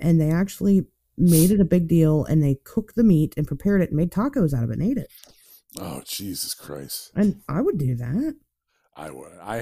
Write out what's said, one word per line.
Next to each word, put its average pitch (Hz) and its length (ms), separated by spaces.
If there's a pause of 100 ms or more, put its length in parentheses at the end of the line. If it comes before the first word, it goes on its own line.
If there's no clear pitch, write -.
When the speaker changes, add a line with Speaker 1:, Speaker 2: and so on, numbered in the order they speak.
Speaker 1:
and 165 180
they 156 100
actually 190 540 (320)
made 170 340
it 208 80
a 202 60
big 175 240
deal, 156 380
and 156 160
they 139 220
cooked - 320
the 233 60
meat 156 360
and 151 80
prepared 196 340
it 170 80
and - 80
made 170 140
tacos 214 420
out 123 100
of 117 80
it 113 80
and - 40
ate 240 160
it. 143 100 (720)
Speaker 2:
Oh, 80 260
Jesus - 460
Christ. - 640
Speaker 1:
And 202 320
I 160 140
would 311 160
do 127 180
that. 147 380 (600)
Speaker 2:
I 76 160
would. 67 220 (100)
I 104 180